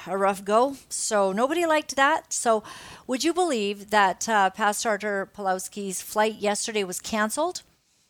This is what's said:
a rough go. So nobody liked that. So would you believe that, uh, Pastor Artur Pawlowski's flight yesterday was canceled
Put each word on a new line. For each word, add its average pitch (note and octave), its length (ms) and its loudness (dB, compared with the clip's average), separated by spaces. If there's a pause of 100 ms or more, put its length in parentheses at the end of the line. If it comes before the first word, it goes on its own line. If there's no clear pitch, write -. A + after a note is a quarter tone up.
a F3+ 100 -4
rough G3 280 0
go. A#3+ 320 2 (100)
So G3+ 460 0
nobody C#4 320 0
liked D#4 320 0
that. C#4+ 340 2
So A3 320 2 (420)
would B3 200 -2
you E4 80 2
believe G#3 560 0
that, G3+ 400 2
uh, G3+ 220 4
Pastor G#3 360 0
Artur G3+ 480 -2
Pawlowski's F#3+ 680 -6
flight G#3+ 340 0
yesterday G#3 500 -2
was F3+ 160 -8
canceled A3+ 600 -2 (480)